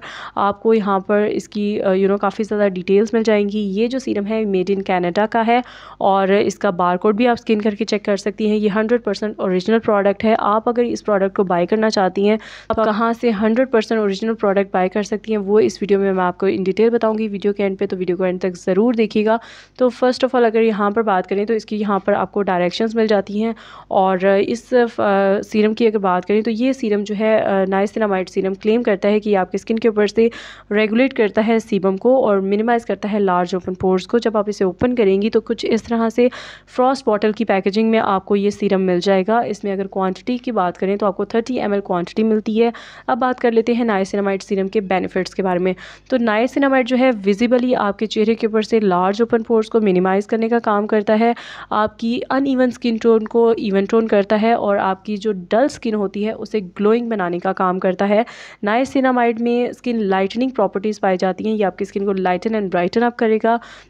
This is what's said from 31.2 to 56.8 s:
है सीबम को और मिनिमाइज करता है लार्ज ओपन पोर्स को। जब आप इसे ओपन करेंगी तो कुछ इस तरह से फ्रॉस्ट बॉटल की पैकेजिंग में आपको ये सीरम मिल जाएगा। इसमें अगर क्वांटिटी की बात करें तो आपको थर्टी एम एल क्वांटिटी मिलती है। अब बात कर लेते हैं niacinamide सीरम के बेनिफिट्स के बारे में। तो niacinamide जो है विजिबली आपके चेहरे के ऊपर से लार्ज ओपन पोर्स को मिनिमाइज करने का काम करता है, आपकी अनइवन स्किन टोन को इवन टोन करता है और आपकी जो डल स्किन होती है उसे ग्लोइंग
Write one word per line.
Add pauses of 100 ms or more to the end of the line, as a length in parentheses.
है
सीबम
को
और
मिनिमाइज
करता
है
लार्ज
ओपन
पोर्स
को।
जब
आप
इसे
ओपन
करेंगी
तो
कुछ
इस
तरह
से (380)
फ्रॉस्ट
बॉटल
की
पैकेजिंग
में
आपको
ये
सीरम
मिल
जाएगा।
इसमें
अगर
क्वांटिटी
की
बात
करें
तो
आपको
थर्टी
एम
एल
क्वांटिटी
मिलती
है। (340)
अब
बात
कर
लेते
हैं
niacinamide
सीरम
के
बेनिफिट्स
के
बारे
में। (360)
तो
niacinamide
जो
है (120)
विजिबली (140)
आपके
चेहरे
के
ऊपर
से
लार्ज
ओपन
पोर्स
को
मिनिमाइज
करने
का
काम
करता
है, (380)
आपकी (120)
अनइवन
स्किन
टोन
को (120)
इवन
टोन
करता
है
और
आपकी
जो (200)
डल
स्किन
होती
है
उसे (160)
ग्लोइंग